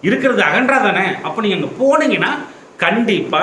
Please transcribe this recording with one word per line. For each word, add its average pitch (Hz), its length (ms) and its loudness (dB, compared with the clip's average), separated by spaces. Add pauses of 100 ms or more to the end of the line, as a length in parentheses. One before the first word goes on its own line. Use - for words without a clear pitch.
இருக்கிறது 240 400 2
அகன்றா 240 400 2
தானே? 190 240 0 (180)
அப்ப 160 180 -6
நீங்க 196 180 0
அங்க 143 160 -4
போனீங்கன்னா 262 560 2 (460)
கண்டிப்பா 175 640 0